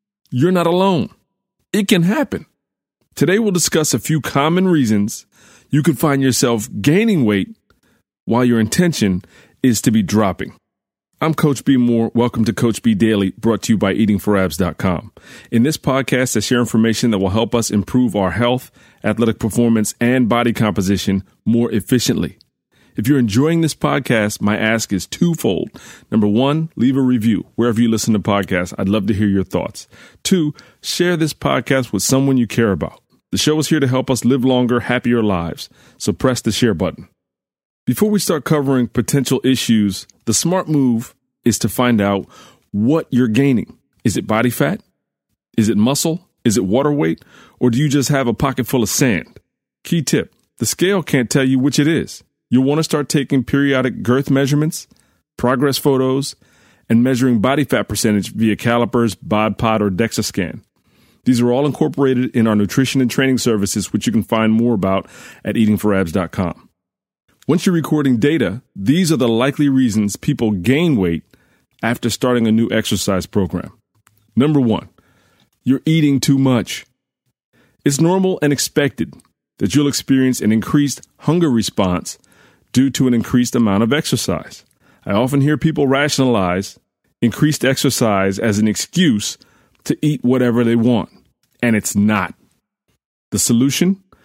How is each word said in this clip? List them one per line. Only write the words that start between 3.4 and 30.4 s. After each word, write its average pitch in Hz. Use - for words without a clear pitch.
discuss 160
a 117
few 160
common 165
reasons 110
you 147
could 151
find 139
yourself 120
gaining 175
weight 104
while 120
your 120
intention 110
is 120
to 127
be 110
dropping. 98
I'm 156
Coach 143
B 135
Moore. 117
Welcome 117
to 113
Coach 113
B 117
Daily, 101
brought 110
to 117
you 104
by 95
eating 104
for 104
abs 92
dot 87
com. 90
In 117
this 156
podcast, 131
I 107
share 123
information 113
that 107
will 92
help 110
us 117
improve 107
our 98
health, 120
athletic 107
performance, 117
and 123
body 120
composition 98
more 117
efficiently. 110
If 110
you're 143
enjoying 135
this 156
podcast, 123
my 104
ask 110
is 92
twofold. 160
Number 110
one, 139
leave 127
a 135
review 120
wherever 117
you 120
listen 110
to 104
podcasts. 92
I'd 98
love 101
to 107
hear 104
your 98
thoughts. -
Two, 156